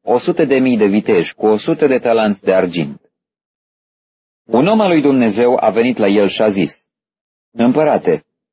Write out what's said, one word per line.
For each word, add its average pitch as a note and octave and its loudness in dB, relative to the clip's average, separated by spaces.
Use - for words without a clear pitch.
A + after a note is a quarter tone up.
o A#2+ -2
sută E3+ -2
de C3+ 0
mii C3 0
de G#2+ 2
viteji G2 -2
cu - -4
o G#2+ 2
sută D#3 -2
de C3 0
talanți A2+ -2
de G2 0
argint. E2+ -4
Un C3 0
om A3 2
al G3+ 2
lui E3 2
Dumnezeu A#2+ 2
a A2 0
venit A#2 0
la G#2+ 0
el G2+ 2
și - -4
a A2 2
zis: G2 -4
„Împărate, A#2 0